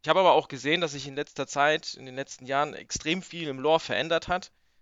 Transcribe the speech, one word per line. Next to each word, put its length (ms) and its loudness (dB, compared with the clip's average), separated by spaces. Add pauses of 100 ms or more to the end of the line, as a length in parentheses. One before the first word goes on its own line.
ich 40 -6
hab 80 6
aber 160 6
auch 160 4
gesehen, 320 -2
dass 120 -4
sich 140 -10
in 80 -12
letzter 320 -6
Zeit, 480 2
in 120 -16
den 100 -12
letzten 300 -10
Jahren 280 0
extrem 480 -4
viel 260 -8
im 120 -6
Lore 180 4
verändert 480 0
hat. 240 -4 (320)